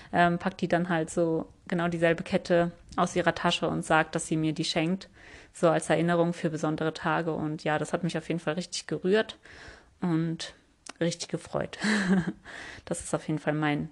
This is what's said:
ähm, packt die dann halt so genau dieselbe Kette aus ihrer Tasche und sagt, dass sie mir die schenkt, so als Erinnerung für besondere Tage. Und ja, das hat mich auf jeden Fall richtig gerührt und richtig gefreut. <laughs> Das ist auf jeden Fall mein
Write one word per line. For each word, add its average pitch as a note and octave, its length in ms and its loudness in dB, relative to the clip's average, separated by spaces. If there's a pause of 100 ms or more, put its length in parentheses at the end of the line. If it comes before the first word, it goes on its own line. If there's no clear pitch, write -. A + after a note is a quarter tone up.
(120)
ähm, F3 260 4
packt - 220 -4
die F3+ 80 0
dann F3 200 2
halt E3 200 0
so E3 380 0 (220)
genau F3 200 0
dieselbe E3+ 340 2
Kette F3 500 2 (240)
aus F3 200 2
ihrer E3+ 180 4
Tasche E3+ 340 0
und E3 160 -2
sagt, D#3+ 300 2
dass D#3+ 120 -2
sie D#3+ 100 0
mir D#3 160 0
die D#3+ 120 -4
schenkt, F3 440 0 (460)
so E3+ 160 4
als D#3 180 0
Erinnerung E3+ 460 4
für E3+ 160 -2
besondere D#3 420 -2
Tage. E3 400 -2
Und D3+ 320 -4
ja, D3+ 140 2
das D3+ 160 -2
hat F3 80 -4
mich E3 160 -2
auf D#3 100 -6
jeden E3+ 120 -2
Fall D3+ 140 -2
richtig - 320 -6
gerührt G3 520 0 (640)
und E3 520 0 (460)
richtig E3 280 -2
gefreut. - 540 -6
<laughs> F#3+ 520 2 (500)
Das - 180 -6
ist - 120 -4
auf D#3 140 -6
jeden D#3 100 0
Fall D3+ 160 -2
mein D3+ 380 0